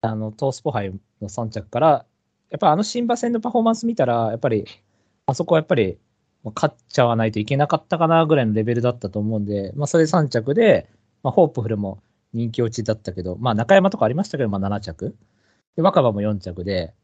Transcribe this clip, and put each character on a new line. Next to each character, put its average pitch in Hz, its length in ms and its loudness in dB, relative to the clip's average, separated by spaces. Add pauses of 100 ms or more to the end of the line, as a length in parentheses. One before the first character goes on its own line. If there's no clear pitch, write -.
あ 110 140 -2
の、 110 160 -6
ト 135 180 -2
ー - 20 -4
ス - 100 -10
ポ 147 100 -4
杯 101 200 -4 (300)
の 104 60 -10
三 113 220 -6
着 110 180 -10
か - 120 -4
ら、 151 260 4 (460)
や 165 60 -10
っ - 20 -8
ぱ 175 120 4
あ 151 40 4
の 202 80 0
新 240 220 -4
馬 233 120 0
戦 240 140 -2
の 233 100 -2
パ 240 80 -4
フ 233 80 0
ォ 226 40 2
ー - 20 0
マ 226 80 4
ン 226 40 0
ス 233 120 -6
見 233 80 -2
た 135 100 2
ら、 117 220 0
や 110 80 -2
っ 113 40 -8
ぱ 135 100 0
り、 110 180 0 (580)
あ 139 80 -2
そ 170 100 -4
こ 170 120 2
は 160 40 6
や 156 40 -4
っ - 20 -8
ぱ - 80 2
り、 101 240 0 (460)
も 110 80 -12
う - 40 -20
勝 151 160 0
っ - 40 -20 (120)
ち - 120 -4
ゃ 123 80 6
わ 117 80 2
な 113 100 2
い 110 60 0
と 110 80 -4
い 107 60 -2
け 139 120 -2
な 147 100 2
か 160 100 0
っ - 100 -6
た 175 100 -2
か 165 100 2
な 165 200 4
ぐ 156 80 4
ら 135 80 2
い - 20 0
の 110 80 0
レ 110 100 0
ベ 117 120 0
ル 120 60 0
だ 120 100 2
っ 120 80 -6
た 98 100 -8
と 98 80 -6
思 107 200 -2
う - 20 -2
ん 104 60 -4
で、 98 300 -6
ま 143 100 -4
あ、 - 20 -6
そ - 100 0
れ 160 80 6
三 156 240 2
着 120 240 -2
で、 214 340 4 (360)
ま 135 60 0
あ、 - 20 -6
ホ 180 140 6
ー - 40 0
プ 120 140 -6
フ 104 60 -4
ル 110 80 -2
も 98 260 -8 (280)
人 117 200 -4
気 123 100 -4
落 113 120 0
ち 113 120 -6
だ 110 80 0
っ 107 40 -4
た - 140 -10
け 92 120 -8
ど、 90 140 -6
ま 120 140 -2
あ、 107 40 0
中 120 180 2
山 196 160 6
と 202 80 -8
か 117 80 2
あ - 20 4
り 117 60 0
ま 175 100 -2
し - 60 -8
た - 80 -10
け 135 60 0
ど、 113 60 0
ま 101 80 -2
あ、 - 20 -2
七 101 220 -4
着。 87 340 -10 (600)
で、 165 60 -2
若 170 220 4
葉 120 80 4
も 101 100 -4
四 104 180 -2
着 90 240 -10
で 87 300 -4 (100)